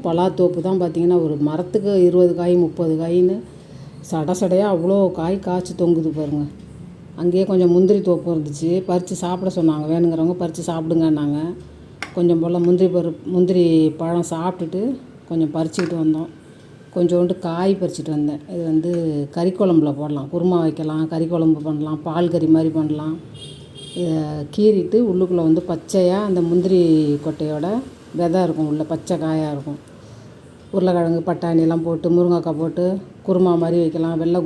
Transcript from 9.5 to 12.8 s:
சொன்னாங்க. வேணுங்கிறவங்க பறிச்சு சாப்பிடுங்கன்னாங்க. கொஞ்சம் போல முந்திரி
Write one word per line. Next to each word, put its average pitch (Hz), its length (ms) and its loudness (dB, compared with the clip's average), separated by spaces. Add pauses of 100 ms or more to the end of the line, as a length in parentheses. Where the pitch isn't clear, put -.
சொன்னாங்க. 156 340 0
வேணுங்கிறவங்க 170 500 2
பறிச்சு 170 280 -6
சாப்பிடுங்கன்னாங்க. 160 680 0 (760)
கொஞ்சம் 175 280 2
போல 175 240 -2
முந்திரி 175 280 4